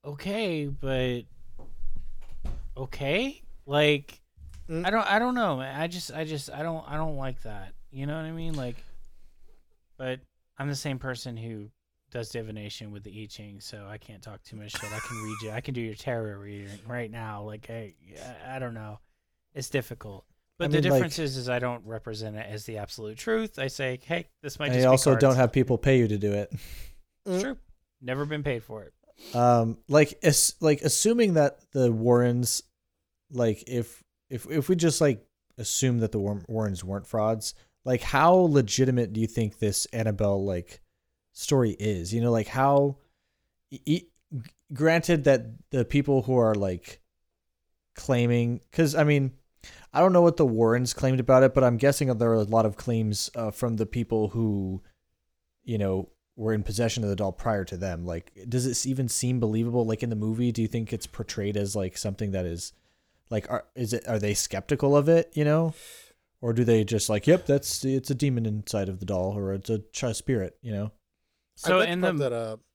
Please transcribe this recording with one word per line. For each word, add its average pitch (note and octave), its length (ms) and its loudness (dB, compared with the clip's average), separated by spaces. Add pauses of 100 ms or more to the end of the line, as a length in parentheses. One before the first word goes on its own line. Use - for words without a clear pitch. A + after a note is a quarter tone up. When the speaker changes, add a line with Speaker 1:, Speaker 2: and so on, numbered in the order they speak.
Speaker 1:
okay, E3 640 -4
but B2+ 540 -2 (1500)
okay, C#3+ 680 -4 (240)
like, D3 520 2 (520)
Speaker 2:
Mm. E3 160 -6
Speaker 1:
I F#3 40 0
don't, G#3 220 2
I G#3 80 4
don't B3 160 0
know, G3 220 0
man. C3+ 240 -6
I E3 60 -2
just, F3 260 -10
I D#3 100 -6
just, D#3 260 -8
I D3 140 -8
don't, D#3+ 240 -6
I C#3 80 -8
don't D#3 220 -2
like C3 240 -4
that. G#2 320 -10 (160)
You C3+ 160 -8
know D3 100 -4
what D#3+ 80 -6
I D#3+ 80 -8
mean? E3 220 -6
Like, B2+ 240 -6 (1200)
but C3 240 -8 (360)
I'm C#3 120 -6
the C#3+ 60 -4
same C#3 220 -6
person B2+ 380 -10
who A2+ 340 -12 (400)
does A#2 200 -10
divination G#2+ 640 -12
with G2+ 120 -16
the G#2+ 200 -16
I - 20 -14
Ching, G#2 340 -18
so G#2 280 -16
I G#2+ 100 -14
can't G#2 240 -20
talk G#2 220 -18
too - 120 -20
much G#2 160 -14
shit. G#2 200 -10
I G#2+ 80 -10
can A2+ 240 -12
read G#2+ 180 -10
you. G#2+ 100 -10
I A2+ 100 -8
can C#3 120 -10
do A#2+ 80 -6
your A2 140 -8
tarot A2 420 -8
reading G2+ 320 -14 (180)
right A#2+ 240 -10
now. A2 320 -12
Like, G#2+ 260 -14
I, A2+ 260 -14 (500)
I, C3 100 -12
I C3 40 -8
don't A#2+ 140 -8
know. G#2+ 260 -12 (540)
It's B2 160 -10
difficult. A#2 560 -8 (320)
But E3+ 80 -2
Speaker 3:
I - 20 0
Speaker 1:
the D3 100 2
Speaker 3:
mean, D3+ 60 4
like C#3 160 4
Speaker 1:
difference E3 200 -2
is, C#3 180 -4
is B2 120 -6
I B2 100 0
don't A#2+ 260 -4
represent A2 520 -10
it A2 100 -10
as G#2 180 -12
the A2 120 -10
absolute G#2+ 400 -12
truth. A3 420 -4
I C3+ 80 -4
say, B2+ 340 -6
"Hey, E3+ 260 -6 (140)
this C#3+ 180 -12
might C#3+ 120 -2
Speaker 3:
I B2+ 40 0
Speaker 1:
just B2+ 80 4
be B2+ 40 6
Speaker 3:
also C3 240 6
don't B2 100 4
Speaker 1:
cards." C3+ 160 6
Speaker 3:
have B2 140 4
people B2+ 260 2
pay C3+ 200 4
you A#2+ 100 4
to G#2 100 -2
do G#2 160 -2
it. G2+ 200 -4
Speaker 1:
It's - 80 -10 (640)
Speaker 2:
Mm. F#3 160 -2
Speaker 1:
true. C4 160 -6 (420)
Never C3 260 -6
been D3 180 -6
paid B2 200 -4
for G#2+ 200 -14
it. - 520 -20
Speaker 3:
Um, A#2+ 440 4 (100)
like, D3 340 6
as-, - 380 4
like, D3+ 200 4
assuming A3 520 2
that D3 260 4 (120)
the B2+ 200 4
Warrens, A#2+ 720 2 (680)
like, A#2 360 0
if, A#2+ 360 -6 (260)
if, B2 200 -10
if D3+ 200 0
we F#3 60 4
just, E3 260 2
like, C3+ 240 2 (320)
assume A#2+ 420 0
that A2 120 0
the A2 80 -2
War-, G2+ 280 -2
Warrens G#2 360 -4
weren't F#2+ 240 -8
frauds, A2 460 -2 (300)
like, B2+ 180 0
how D#3 320 4
legitimate C3 800 4
do A2 80 0
you A2+ 60 2
think G#2+ 320 -2
this G#2 280 0
Annabelle, G#2 560 0
like, F2+ 380 -4 (520)
story B2+ 460 2
is? G2 340 -2
You A#2 80 0
know, A#2+ 100 2
like, A2+ 160 2
how, C#3 500 2 (720)
e-, C#3 160 -14
e-, - 540 -4 (340)
granted D#3+ 520 2
that C3 200 6 (260)
the B2 140 2
people C#3 380 2
who B2+ 140 2
are, A2 180 4
like, F#2+ 460 -4 (960)
claiming, A#2+ 640 0 (100)
'cause, D#3 240 2
I D#3+ 80 4
mean, C#3+ 300 2 (600)
I C3+ 60 2
don't F#3 140 8
know F3 80 8
what E3+ 160 6
the D#3+ 80 6
Warrens A#2 480 4
claimed C3 260 2
about C3 240 8
it, C3 100 6
but C3+ 100 4
I'm A#2+ 140 4
guessing C#3 300 2
that B2 100 0
there A#2 140 2
are A2+ 40 4
a G#2+ 80 4
lot A2 220 4
of G#2 120 -2
claims, A2 580 -2
uh, A2+ 160 -6
from A#2 240 -4
the A2 100 0
people A2 440 -2
who, G2 520 -2 (840)
you A2+ 140 -4
know, F#2+ 320 -2 (280)
were A2 160 -2
in G#2 100 0
possession A2+ 400 -2
of G#2 60 -2
the G2+ 60 0
doll F#2+ 180 -2
prior G#2 320 -2
to F#2 100 -12
them. F2 300 -6
Like, E2 260 -8 (160)
does B2 180 -2
it C3 60 -2
s-, - 140 -4
even C3 240 -2
seem B2+ 320 0
believable? A#2 440 0
Like, A2 160 -2
in A#2 80 -2
the A#2 60 -2
movie, A2 380 0
do A#2 80 -2
you A2 80 0
think A2+ 240 -4
it's G#2+ 120 -8
portrayed G#2 520 -6
as, G2+ 180 -2
like, F#2+ 220 -4
something G2+ 340 -4
that F#2 140 -2
is, E2+ 260 -8 (580)
like, A2 220 -2
are, - 140 -4 (100)
is A#2 180 -4
it, A#2 140 -4
are A2+ 100 0
they G#2 160 2
skeptical C#3 640 0
of D3 140 6
it, E3 240 6
you D3+ 100 0
know? D#3 300 2 (640)
Or A#2 140 -2
do A#2 100 4
they A2+ 200 6
just, G#2 260 0
like, G#2+ 180 2
"Yep, F3+ 180 6
that's, - 400 0
it's C3 240 0
a C#3+ 60 0
demon B2 300 0
inside G#2 440 -2
of F#2 100 -8
the G2+ 60 -8
doll, F#2+ 320 -2
or G2 160 -2
it's G2 160 -6
a A2 100 0 (120)
ch-, A#2 240 -4
spirit," G#2 460 -2
you A#2 100 -10
know? G#2 200 -4 (640)
Speaker 1:
So F3 200 0
Speaker 2:
I'd F#3 40 6
like F3+ 100 2
Speaker 1:
in F3+ 120 -2
Speaker 2:
to F3+ 60 2
Speaker 1:
the F#3 60 0
Speaker 2:
put D3+ 60 0
that C3 140 0
up. A2+ 280 -6 (140)